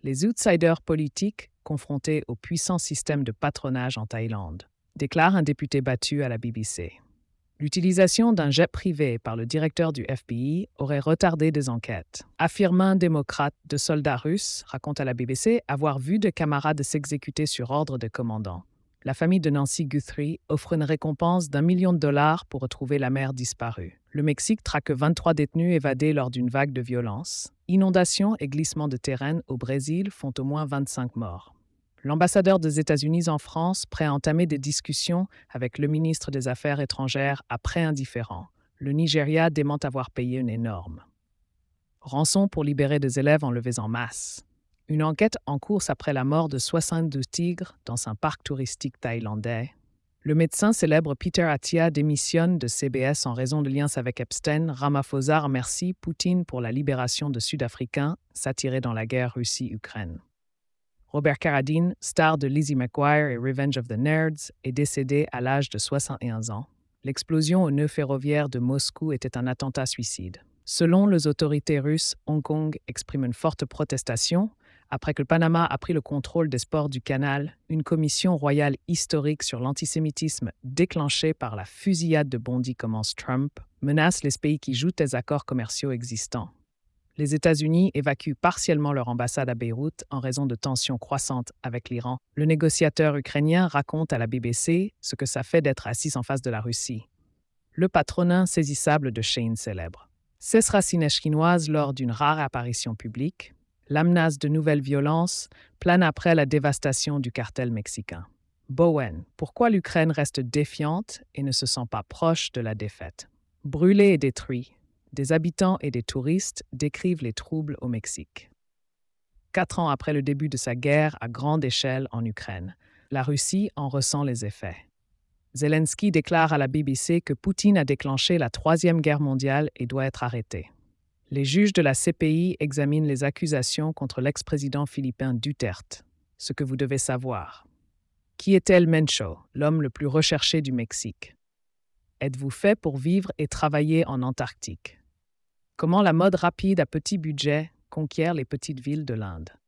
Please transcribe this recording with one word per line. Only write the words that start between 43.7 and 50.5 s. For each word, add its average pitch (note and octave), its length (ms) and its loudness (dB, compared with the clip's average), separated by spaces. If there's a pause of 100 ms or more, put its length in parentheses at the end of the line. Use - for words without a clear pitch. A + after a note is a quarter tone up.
en G#2+ 100 -4
masse. - 540 -6 (440)
Une D#3 160 0
enquête D#3+ 420 2
en C#3+ 140 -2
cours G#3 300 -2
après D3 240 -2
la C3 100 0
mort D#3 240 2
de C#3 100 -4
soixante-douze D#3+ 720 -2
tigres E3+ 560 -4
dans A#2+ 220 -6
un A2 80 -6
parc - 280 -4
touristique C3+ 560 -6
thaïlandais. A#2 720 -4 (500)
Le D3+ 140 0
médecin E3 360 4